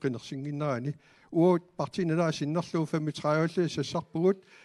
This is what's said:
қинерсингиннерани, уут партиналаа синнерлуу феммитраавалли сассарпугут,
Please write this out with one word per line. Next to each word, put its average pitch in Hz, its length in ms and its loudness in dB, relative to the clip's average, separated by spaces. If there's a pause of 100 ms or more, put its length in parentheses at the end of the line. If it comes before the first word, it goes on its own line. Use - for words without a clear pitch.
қинерсингиннерани, 143 880 -4 (380)
уут 175 320 6 (140)
партиналаа 165 540 0
синнерлуу 160 540 -2
феммитраавалли 156 840 0
сассарпугут, 170 720 -2 (280)